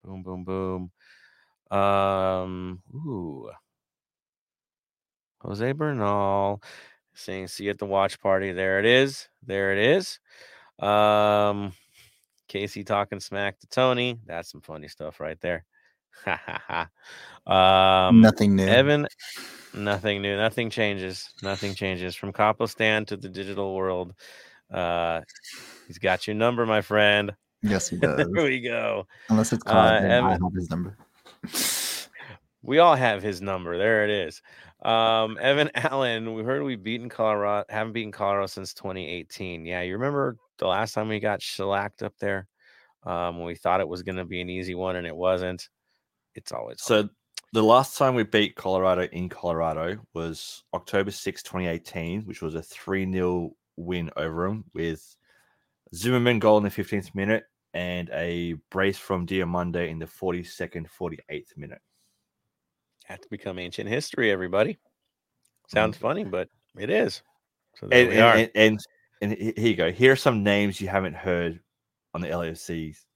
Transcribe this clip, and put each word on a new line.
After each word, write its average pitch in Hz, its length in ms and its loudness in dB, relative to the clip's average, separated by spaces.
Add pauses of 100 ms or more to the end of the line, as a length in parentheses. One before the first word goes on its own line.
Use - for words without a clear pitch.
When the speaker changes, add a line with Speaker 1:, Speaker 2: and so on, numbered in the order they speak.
Speaker 1:
Boom, 95 180 -14
boom, 92 220 -10
boom. 95 480 -6 (880)
Um, 95 1040 0 (100)
ooh. 87 560 -10 (1900)
Jose 110 300 -4
Bernal 101 880 0 (540)
saying, 95 320 -10
"See - 180 -12
you 101 40 0
at 101 100 -4
the 104 60 -6
watch 98 340 0
party." 95 320 0
There 95 280 0
it 104 60 0
is. 135 440 4 (140)
There 98 280 -2
it 98 80 0
is. 160 400 2 (680)
Um, 104 840 4 (760)
Casey 101 340 -6
talking 101 380 -2
smack 101 380 -6
to - 80 -20
Tony. 123 580 0
That's 85 260 -12
some 76 100 -20
funny 76 280 -16
stuff 76 320 -14
right 80 180 -10
there. 87 300 -6
<laughs> - 40 -20 (520)
Ha, 90 200 -2
ha, - 420 -8 (600)
ha. 95 640 6
Um, 113 120 10
Speaker 2:
Nothing 104 340 6
new. 95 120 4
Speaker 1:
Evan, 143 400 4 (680)
nothing 101 480 -2
new. 101 160 0
Nothing 113 320 0
changes. 95 580 -4 (140)
Nothing 98 320 -4
changes. 92 420 -4
From 98 160 -8
Kapostan 107 760 2
to 104 100 -8
the 98 100 -14
digital 98 480 -6
world. 92 380 -4 (580)
Uh, 85 500 -2 (680)
he's 85 100 -18
got 92 300 0
your 107 80 -4
number, 117 320 2
my 107 140 2
friend. 104 520 2 (300)
Speaker 2:
Yes, 101 260 0
he - 80 -6
Speaker 1:
<laughs> - 20 -8
There 139 160 2
Speaker 2:
does. 156 160 0
Speaker 1:
we 135 300 0
go. 113 460 -4 (220)
Speaker 2:
Unless 110 240 4
it's 113 120 -2
Speaker 1:
Uh, 110 60 -2
Speaker 2:
Cod, 110 320 6
then 101 80 2
I 120 220 4
Speaker 1:
Evan, 90 100 0
Speaker 2:
have 90 100 -2
his 87 160 -4
number. 90 280 -6 (1600)
Speaker 1:
we 135 180 4
all 170 160 10
have 113 260 2
his 95 200 -4
number. 90 360 -4
There 107 280 4
it 104 40 0
is. 92 320 -4 (420)
Um, 113 580 2
Evan 139 300 2
<laughs> - 40 -16
Allen, 120 580 -2
we 110 100 -6
heard 139 200 -2
we've 123 200 -6
beaten 117 260 -6
Colorado, 104 600 0
haven't 107 240 -6
beaten 107 180 -6
Colorado 101 360 -2
since 95 260 -12
twenty 92 360 -10
eighteen. 85 560 -10
Yeah, 90 160 -6
you 90 120 -6
remember 135 440 -4 (200)
the 92 100 -2
last 101 260 0
time 110 160 -4
we 107 100 -4
got 101 220 -2
shellacked 98 600 -4
up 104 160 -8
there, 98 280 -4 (560)
um, 87 340 -4
when 85 100 -8
we 82 80 -8
thought 92 260 0
it 82 60 -2
was 87 160 -10
gonna 92 220 -6
be 90 160 -8
an 90 80 -8
easy 90 260 -6
one 92 200 -4
and 87 120 -6
it 80 80 -10
wasn't? 90 520 -2 (680)
It's - 160 -16
always 58 300 -10
Speaker 3:
So 113 140 2
Speaker 1:
hard. 104 140 2 (420)
Speaker 3:
the 110 120 4
last 120 340 6
time 131 180 2
we 113 80 2
beat 104 320 2
Colorado 92 560 2
in 90 180 -6
Colorado 82 680 -4 (160)
was 82 500 -10 (100)
October 98 380 -2
sixth, - 340 -10
twenty 92 220 -4
eighteen, 85 560 -6
which 90 180 -14
was 80 140 -8
a 80 80 -6
three 95 420 -6
nil 90 500 -2 (200)
win 85 400 -6
over 82 320 -4
'em 107 160 -6 (100)
with 82 420 -8 (760)
Zimmerman 120 460 2
goal 107 180 6
in 104 60 4
the 98 60 -2
fifteenth 98 440 -6
minute 104 300 0 (320)
and 87 360 -6
a 85 420 -4 (160)
brace 95 280 0
from 87 300 -4
Diomande 87 600 -2
in 80 100 -10
the 80 80 -10
forty-second, 87 840 -8
forty-eighth 76 680 -12
minute. - 240 -18 (1300)
Speaker 1:
That's 98 180 -16
become 95 320 -10
ancient 90 300 -10
history, 117 420 -2
everybody. 95 460 0 (920)
Sounds 107 300 0
Speaker 3:
Mm. - 40 -12
Speaker 1:
funny, 160 220 -2
but 90 260 -6 (280)
it 107 120 -8
is. 214 320 -2 (540)
So - 120 -14
there 123 120 8
Speaker 3:
And, 120 100 8
Speaker 1:
we 107 60 0
Speaker 3:
and, 110 100 10
Speaker 1:
are. 117 120 10
Speaker 3:
and, 113 180 4
and, 107 240 8 (420)
and 104 120 -2
he-, 110 240 -4
here 110 100 2
you 101 80 4
go. 90 160 2
Here 127 220 6
are - 20 8
some 120 280 2
names 101 360 2
you 98 80 -6
haven't 92 280 0
heard 87 440 -2 (540)
on 87 80 -6
the 78 80 -6
L 87 140 -4
A 82 80 -6
F 82 60 -12
Cs. 80 480 -10 (100)